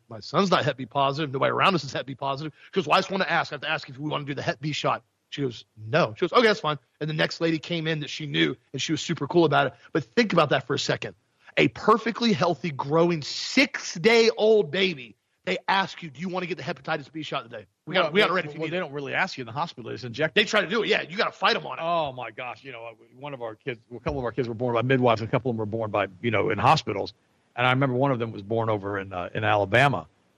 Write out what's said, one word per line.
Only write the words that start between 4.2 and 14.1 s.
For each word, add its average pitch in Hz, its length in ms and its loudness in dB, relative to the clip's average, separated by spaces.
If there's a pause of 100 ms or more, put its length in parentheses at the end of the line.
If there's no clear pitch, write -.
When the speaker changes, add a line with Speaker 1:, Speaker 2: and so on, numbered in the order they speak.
Speaker 1:
do 143 80 -6
the 131 80 -6
Hep - 180 -4
B 151 120 -4
shot." 131 320 -2 (280)
She 143 120 -4
goes, 123 220 -6 (120)
"No." 113 400 0
She - 40 -18
goes, 175 120 0
"Okay, 226 140 6
that's 208 120 2
fine." 151 200 -2 (220)
And 156 60 -2
the 156 60 -4
next 160 260 0
lady 165 200 2
came 160 260 -6
in 160 140 -2
that 143 100 -8
she - 160 -8
knew, 143 320 0 (160)
and 135 80 -6
she 160 100 -2
was 147 80 0
super - 280 -4
cool 170 180 6
about 143 220 4
it. 131 60 -6 (200)
But 156 100 0
think 226 300 2
about 156 160 4
that 143 160 2
for 143 80 -4
a 127 60 0
second. 117 340 -4 (420)
A 151 120 6
perfectly 226 680 2
healthy, 170 380 0
growing 156 500 2
six-day-old 220 1500 2